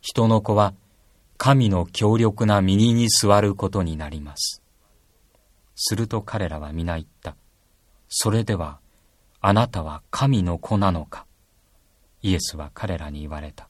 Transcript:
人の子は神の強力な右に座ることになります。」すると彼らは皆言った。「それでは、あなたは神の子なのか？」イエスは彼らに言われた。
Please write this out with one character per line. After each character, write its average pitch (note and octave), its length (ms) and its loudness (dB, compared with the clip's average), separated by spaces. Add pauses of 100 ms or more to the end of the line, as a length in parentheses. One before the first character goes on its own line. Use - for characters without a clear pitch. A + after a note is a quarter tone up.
人 - 260 0
の A2 140 4
子 G#2+ 140 0
は G2+ 180 2 (640)
神 C3+ 320 4
の G#2 180 0
強 A2 300 2
力 A2+ 280 2
な G#2 160 4
右 G2+ 320 4
に A#2 160 2
座 G2+ 320 4
る G2+ 140 2
こ G2 160 -4
と G2+ 100 -2
に E2 160 -4
な D#2 100 -10
り D2+ 140 -10
ま D2 160 -16
す。」 - 240 -8 (1120)
す - 200 -4
る A2 120 -2
と A2 140 -4
彼 G2+ 260 -6
ら D#2 120 -8
は D2+ 140 -12
皆 E2 220 -4
言 D#2+ 100 -8
っ - 20 -20 (160)
た。 D#2 120 -12 (720)
「そ - 220 -2
れ A2+ 140 0
で G#2+ 100 -2
は、 D#2+ 260 -8 (600)
あ F#2+ 120 2
な A2 160 4
た G2+ 140 -8
は D2+ 300 -10
神 C3 320 2
の E2+ 160 -2
子 - 180 -2
な G2 140 2
の E2 140 -4
か？」 - 200 -20 (960)
イ F#2+ 140 0
エ F2 40 0
ス - 160 -8
は D2 200 -12
彼 F#2 240 -6
ら D2+ 100 -12
に D2 120 -12
言 D2+ 80 -12
わ D2 120 -12
れ D2+ 100 -14
た。 - 180 -20